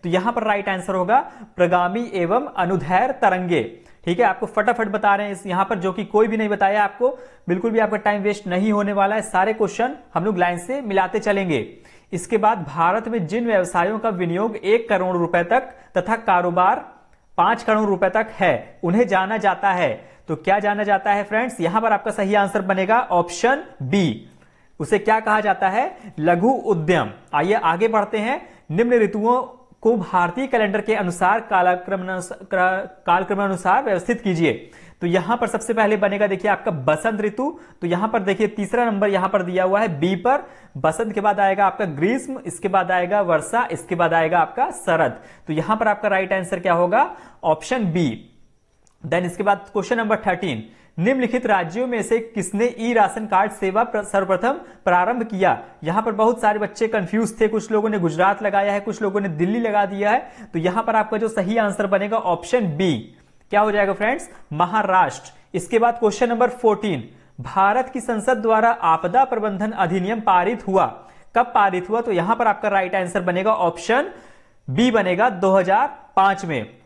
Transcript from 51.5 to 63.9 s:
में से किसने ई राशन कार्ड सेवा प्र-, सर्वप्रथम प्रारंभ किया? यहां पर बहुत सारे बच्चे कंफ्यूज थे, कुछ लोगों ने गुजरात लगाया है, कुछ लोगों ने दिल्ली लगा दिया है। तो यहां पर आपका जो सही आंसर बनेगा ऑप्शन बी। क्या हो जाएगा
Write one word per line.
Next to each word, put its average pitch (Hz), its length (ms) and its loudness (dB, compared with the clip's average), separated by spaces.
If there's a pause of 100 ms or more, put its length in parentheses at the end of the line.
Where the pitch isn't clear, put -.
में 240 160 -2
से 226 160 0
किसने 226 600 -2
ई 233 140 -2
राशन 220 340 2
कार्ड 202 260 0
सेवा 196 320 0
प्र-, 220 200 -4
सर्वप्रथम 190 480 0 (320)
प्रारंभ 190 380 2
किया? 185 420 0 (200)
यहां 180 180 0
पर 220 100 -2
बहुत 226 280 2
सारे 214 180 2
बच्चे 208 300 -2
कंफ्यूज 220 520 -2
थे, 220 80 4
कुछ 220 240 -4
लोगों 214 160 2
ने 208 100 -2
गुजरात 180 440 2
लगाया 202 300 0
है, 202 80 -2
कुछ 208 220 -6
लोगों 202 180 0
ने 202 80 -4
दिल्ली 180 320 -2
लगा 208 260 0
दिया 202 240 -2
है। 240 200 -2 (220)
तो 170 60 -4
यहां 180 240 0
पर 226 140 0
आपका 214 200 0
जो 220 120 -2
सही 214 280 -2
आंसर 208 300 0
बनेगा 202 300 0
ऑप्शन 190 440 -2
बी। 160 560 -2 (340)
क्या 208 100 2
हो 214 120 2
जाएगा 202 200 0